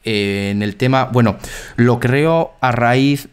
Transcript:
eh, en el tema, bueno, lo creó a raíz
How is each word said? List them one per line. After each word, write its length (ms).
eh, 460
en 120
el 140
tema, 280
bueno, 320
lo 240
creó 600
a 120
raíz 600